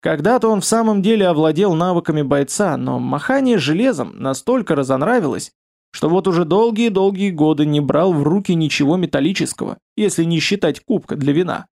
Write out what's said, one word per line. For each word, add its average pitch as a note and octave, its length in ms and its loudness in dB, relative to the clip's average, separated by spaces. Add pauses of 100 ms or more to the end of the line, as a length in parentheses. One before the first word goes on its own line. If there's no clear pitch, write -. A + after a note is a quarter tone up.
Когда-то G3 480 0
он G#3 120 0
в - 40 -8
самом A3 360 0
деле G#3 260 2
овладел D#3+ 460 2
навыками E3+ 480 0
бойца, C#3+ 560 0
но B2+ 220 -4
махание G3+ 580 0
железом D#3 600 -2
настолько E3+ 560 -2
разонравилось, C#3 760 0 (400)
что - 180 -2
вот F#3 180 2
уже F3 180 2
долгие-долгие G3 840 0
годы D3+ 340 2
не D3 160 0
брал D3+ 320 2
в D3 80 0
руки F3+ 320 0
ничего D#3 440 0
металлического, E3 800 -2 (180)
если F#3 280 0
не E3 140 0
считать F3+ 400 -2
кубка - 360 -4
для C#3+ 180 0
вина. D#3+ 320 -2 (100)